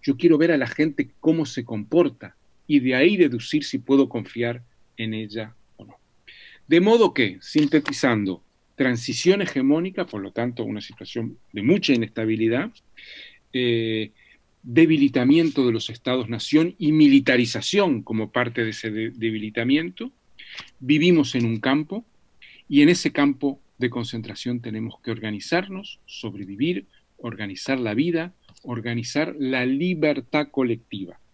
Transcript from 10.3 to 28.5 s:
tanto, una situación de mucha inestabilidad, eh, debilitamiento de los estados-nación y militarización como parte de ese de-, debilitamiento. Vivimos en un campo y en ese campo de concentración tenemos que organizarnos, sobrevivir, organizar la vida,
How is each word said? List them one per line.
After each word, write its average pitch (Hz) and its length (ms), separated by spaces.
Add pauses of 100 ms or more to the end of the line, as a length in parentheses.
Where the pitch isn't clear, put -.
tanto, 120 320
una 107 180
situación 117 560 (140)
de 104 120
mucha 143 300
inestabilidad, 113 760 (840)
eh, 113 580 (500)
debilitamiento 143 1040
de 123 60
los 110 180
estados-nación 127 880
y 151 140
militarización 139 1120
como 110 280
parte 120 320
de 113 80
ese 110 200
de-, 113 200
debilitamiento. 120 1000 (680)
Vivimos 151 560
en 120 100
un 113 140
campo 151 460 (600)
y 143 140
en 147 80
ese 170 220
campo 143 480 (180)
de 127 120
concentración 120 680
tenemos 110 420
que 120 100
organizarnos, 165 960
sobrevivir, 101 800 (320)
organizar 107 640
la 113 140
vida, 165 400 (300)